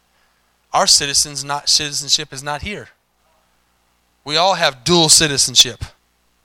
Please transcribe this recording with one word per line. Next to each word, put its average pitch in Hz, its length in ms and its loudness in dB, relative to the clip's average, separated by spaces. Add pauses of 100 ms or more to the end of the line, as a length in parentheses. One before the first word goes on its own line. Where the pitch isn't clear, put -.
(720)
Our 180 140 2
citizens 143 580 0
not, 143 240 -8
citizenship 143 640 -2
is 135 120 -14
not 147 180 -8
here. 185 280 -12 (1300)
We 147 140 -4
all 185 160 2
have 143 300 -2
dual 165 260 4
citizenship. 131 720 2 (600)